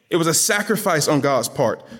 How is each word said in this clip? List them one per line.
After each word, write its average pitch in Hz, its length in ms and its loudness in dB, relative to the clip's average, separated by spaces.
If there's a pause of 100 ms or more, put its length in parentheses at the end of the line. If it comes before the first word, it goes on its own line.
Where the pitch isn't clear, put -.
(100)
It 185 60 0
was 165 100 2
a 160 80 2
sacrifice 202 720 0
on 147 120 2
God's 131 280 0
part 117 340 -2 (180)